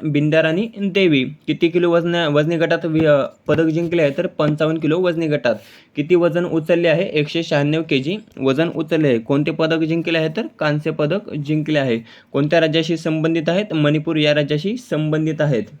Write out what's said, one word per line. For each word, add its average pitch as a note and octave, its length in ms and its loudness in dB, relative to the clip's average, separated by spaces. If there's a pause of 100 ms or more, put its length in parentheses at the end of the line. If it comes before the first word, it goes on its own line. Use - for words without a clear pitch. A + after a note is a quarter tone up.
बिंद्या D3+ 400 2
राणी E3+ 260 0 (100)
देवी. F3+ 460 2
किती D3+ 440 -2
किलो F3 220 2
वजन, E3+ 240 2
वजनी D#3 420 2
गटात E3 280 0
वि-, D#3+ 220 0
अ, D3 200 4 (200)
पदक - 180 2
जिंकले E3 380 0
आहे? C#3+ 160 4
तर C3+ 80 -2
पंचावन्न D3+ 540 0
किलो D#3 200 0
वजनी E3+ 260 0
गटात. C#3 280 0 (420)
किती D3 180 2
वजन E3+ 300 2
उचलले E3 440 0
आहे? E3 160 2
एकशे D#3 380 -2
शहाण्णव D#3 480 0
के C#3 80 2
जी D#3 180 -4 (240)
वजन C3+ 280 0
उचलले D#3+ 400 0
आहे. A#2 100 2
कोणते C#3+ 320 -2
पदक D#3+ 280 0
जिंकले E3 400 -2
आहे? D#3+ 100 0
तर D#3+ 180 -6 (120)
कांस्य D3+ 320 -2
पदक D#3 440 -4
जिंकले D3+ 440 -2
आहे. B2+ 200 0 (340)
कोणत्या D3 280 2
राज्याशी D#3+ 360 0
संबंधित D#3+ 520 -2
आहेत? F#3+ 240 -2
मणिपूर D#3 440 0
या D3 180 2
राज्याशी D3+ 420 -2
संबंधित D#3 640 -2
आहेत. C3+ 240 0 (160)